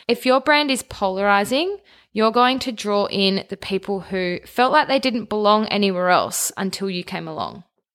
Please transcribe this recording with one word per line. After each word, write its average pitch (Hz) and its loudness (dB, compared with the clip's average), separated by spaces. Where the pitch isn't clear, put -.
If 240 -2
your 254 4
brand 294 2
is 262 -2
polarizing, 208 0
you're 220 2
going 247 2
to 254 -4
draw 202 -2
in 196 0
the 196 -10
people 190 -4
who 180 -4
felt 254 0
like 302 2
they 269 2
didn't 240 -2
belong 214 4
anywhere 185 0
else - 0
until 196 -4
you 180 -6
came 170 -10
along. 151 -10